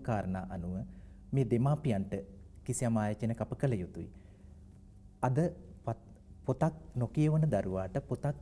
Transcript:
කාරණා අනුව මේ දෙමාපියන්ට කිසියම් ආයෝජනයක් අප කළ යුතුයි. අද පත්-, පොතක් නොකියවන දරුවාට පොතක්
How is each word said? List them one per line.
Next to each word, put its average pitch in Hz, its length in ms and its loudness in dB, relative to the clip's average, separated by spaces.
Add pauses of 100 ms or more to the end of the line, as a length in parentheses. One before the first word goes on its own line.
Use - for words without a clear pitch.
කාරණා 92 460 0
අනුව 90 260 -4 (540)
මේ 135 160 4
දෙමාපියන්ට 117 680 2 (500)
කිසියම් 117 340 0
ආයෝජනයක් 107 440 0
අප 107 140 -4
කළ 131 200 2
යුතුයි. 90 340 -6 (1120)
අද 127 200 4 (420)
පත්-, - 260 -4 (360)
පොතක් - 320 2 (180)
නොකියවන 151 560 4
දරුවාට 95 540 0
පොතක් 143 400 -2